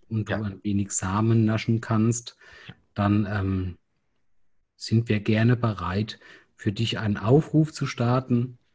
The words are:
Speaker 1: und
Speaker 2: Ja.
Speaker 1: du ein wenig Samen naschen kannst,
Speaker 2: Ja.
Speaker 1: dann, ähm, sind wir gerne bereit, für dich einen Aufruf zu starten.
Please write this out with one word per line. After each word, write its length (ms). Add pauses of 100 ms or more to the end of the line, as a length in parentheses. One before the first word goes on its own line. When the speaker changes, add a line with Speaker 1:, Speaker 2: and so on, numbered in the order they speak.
Speaker 1:
und 220
Speaker 2:
Ja. 80
Speaker 1:
du 60
ein 200
wenig 280
Samen 520
naschen 380
kannst, 540 (320)
Speaker 2:
Ja. 60 (200)
Speaker 1:
dann, 340
ähm, 500 (960)
sind 340
wir 100
gerne 360
bereit, 600 (360)
für 180
dich 280
einen 180
Aufruf 540
zu 120
starten. 720 (180)